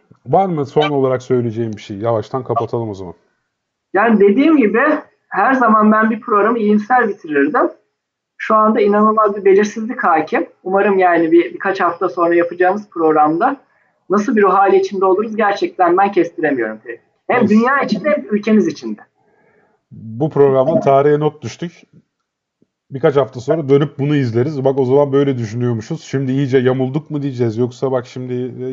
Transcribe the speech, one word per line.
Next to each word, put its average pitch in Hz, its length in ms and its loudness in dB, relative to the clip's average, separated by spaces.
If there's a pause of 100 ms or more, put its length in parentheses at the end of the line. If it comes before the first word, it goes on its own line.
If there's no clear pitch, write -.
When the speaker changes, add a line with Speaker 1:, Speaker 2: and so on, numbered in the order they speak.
(260)
Speaker 1:
Var 165 200 2
mı 156 200 -2
son 151 240 0
olarak 131 340 0
söyleyeceğim 117 500 -2
bir 101 80 -14
şey? 104 160 -12
Yavaştan 117 460 -4
kapatalım 117 460 -4
o 104 40 -10
zaman. 90 200 -14 (800)
Speaker 2:
Yani 214 260 2
dediğim 262 380 4
gibi 220 220 4 (500)
her 220 240 0
zaman 220 380 4
ben 220 200 2
bir 226 100 -6
programı 226 380 0
iyimser 214 500 2
bitirirdim. 160 600 -2 (680)
Şu - 180 -2
anda 214 260 2
inanılmaz 208 540 2
bir 196 100 -10
belirsizlik 208 580 2
hakim. 175 440 0 (160)
Umarım 196 360 0
yani 170 320 2
bir, 170 220 2
birkaç 190 280 -6
hafta 175 280 -2
sonra 170 260 0
yapacağımız 180 540 0
programda 160 680 0 (520)
nasıl 208 260 -2
bir 208 60 2
ruh 190 120 4
hali 196 240 2
içinde 190 280 -2
oluruz 208 300 0
gerçekten 185 640 -2
ben 202 140 0
kestiremiyorum. 135 680 -4 (480)
Hem 233 140 0
Speaker 1:
Neyse. 208 140 2
Speaker 2:
dünya 254 260 2
içinde - 280 -4
hem - 220 -2
ülkemiz 208 360 0
içinde. 113 340 -10 (920)
Speaker 1:
Bu 113 380 -8
programda 139 500 2
tarihe 143 400 4
not 151 220 -2
düştük. 165 400 -12 (1120)
Birkaç 139 240 0
hafta 127 240 0
sonra 143 300 -2
dönüp 143 300 2
bunu 143 160 0
izleriz. 131 500 -2
Bak 135 140 2
o 131 60 2
zaman 139 260 2
böyle 139 260 0
düşünüyormuşuz. 120 680 -6
Şimdi 135 280 -4
iyice 135 260 0
yamulduk 131 540 0
mu 147 100 -6
diyeceğiz? 123 360 -4
Yoksa 123 340 -2
bak 123 160 -4
şimdi 127 460 -10 (180)